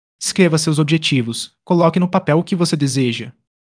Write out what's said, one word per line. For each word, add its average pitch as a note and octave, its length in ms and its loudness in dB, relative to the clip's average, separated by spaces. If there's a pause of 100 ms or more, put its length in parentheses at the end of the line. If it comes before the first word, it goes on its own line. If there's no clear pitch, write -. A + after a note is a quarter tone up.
(200)
Escreva E3 380 2
seus D3+ 200 0
objetivos. C#3+ 760 -2 (120)
Coloque E3+ 340 2
no F3+ 80 2
papel F3+ 320 0
o F3 60 0
que G3+ 100 -4
você E3+ 220 0
deseja. B2 560 -2 (280)